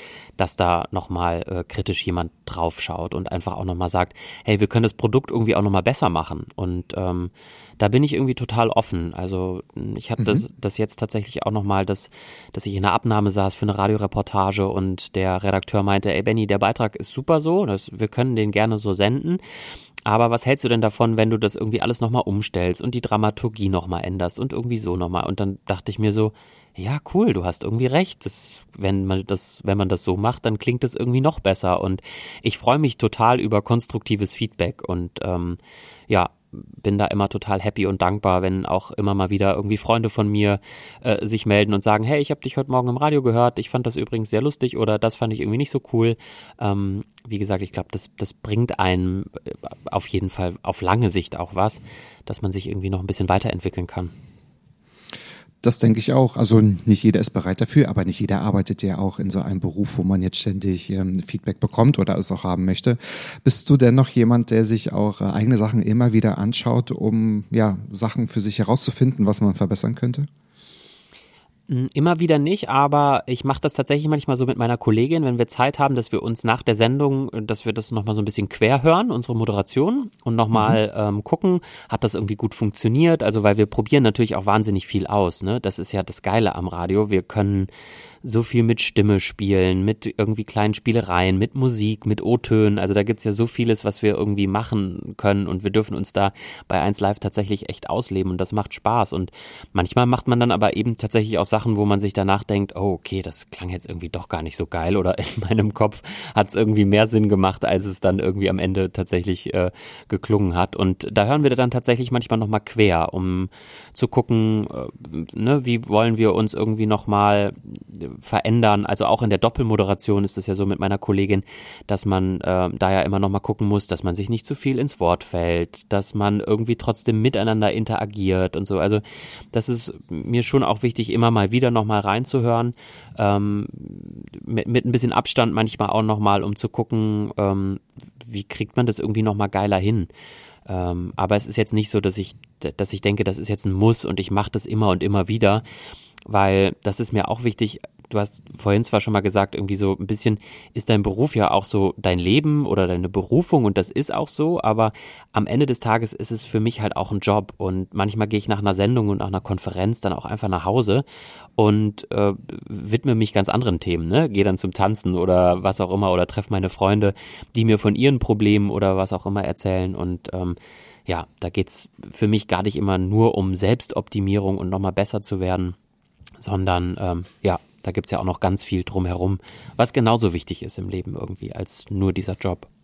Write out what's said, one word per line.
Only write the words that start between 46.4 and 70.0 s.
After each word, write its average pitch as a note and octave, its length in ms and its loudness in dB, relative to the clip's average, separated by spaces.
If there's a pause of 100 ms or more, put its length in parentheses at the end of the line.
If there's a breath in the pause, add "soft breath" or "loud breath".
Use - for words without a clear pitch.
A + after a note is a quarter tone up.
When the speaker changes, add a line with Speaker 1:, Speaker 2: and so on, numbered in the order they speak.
Speaker 1:
Ähm, G2 440 -2 (240)
wie A2 120 -6
gesagt, G2 240 -2
ich - 100 -8
glaub, - 200 -8
das, - 240 -8
das - 180 -6
bringt A#2 460 -2
einem, F#2 460 0 (180)
äh, - 80 -10 (380)
auf - 180 -4
jeden F#2+ 220 -4
Fall F2+ 320 -6
auf - 200 -6
lange G2 280 2
Sicht F2 280 -4
auch F2 160 -10
was, G2 260 -2 (440 loud breath)
dass - 180 -10
man F#2+ 100 -2
sich F#2 160 -8
irgendwie F#2+ 220 -6
noch F#2 100 -2
ein F#2 60 -8
bisschen G2 220 -2
weiterentwickeln F#2 580 -2
kann. F2+ 240 -8 (1500 loud breath)
Speaker 2:
Das B2 160 2
denke A2+ 200 4
ich C3 160 0
auch. C3 240 4
Also A2+ 220 6
nicht G#2 420 4
jeder G#2 180 6
ist - 100 0
bereit F#2 300 -2
dafür, - 300 4
aber F#2+ 160 0
nicht F2+ 120 -2
jeder G2 220 -2
arbeitet F#2+ 420 0
ja F#2+ 140 -2
auch F#2+ 220 -4
in G2 100 -4
so F2+ 140 -2
einem F#2+ 180 -2
Beruf, F#2 380 -4
wo - 40 0
man F#2 200 2
jetzt F#2 160 -2
ständig, F#2+ 520 -2
ähm, F#2 300 -2
Feedback - 400 -6
bekommt B2 380 4
oder F#2+ 180 0
es F#2+ 160 -2
auch F2+ 120 -6
haben F#2 200 0
möchte. G#2+ 320 0 (480 loud breath)
Bist - 240 2
du - 80 8
denn B2 180 6
noch C3 140 6
jemand, A#2+ 420 4
der A2+ 140 4
sich G#2+ 300 0
auch, G2+ 260 -2
äh, G2 40 -2
eigene G#2+ 340 2
Sachen G#2+ 240 2
immer A2+ 320 4
wieder A2 240 4
anschaut, A#2+ 520 0
um, A2 600 0
ja, G#2+ 260 2 (140)
Sachen A2 360 -4
für A2+ 140 -4
sich G2+ 180 -2
herauszufinden, A#2 680 2
was G#2 160 2
man G2 120 2
verbessern G#2 400 -2
könnte? B2 320 -2 (1400 soft breath)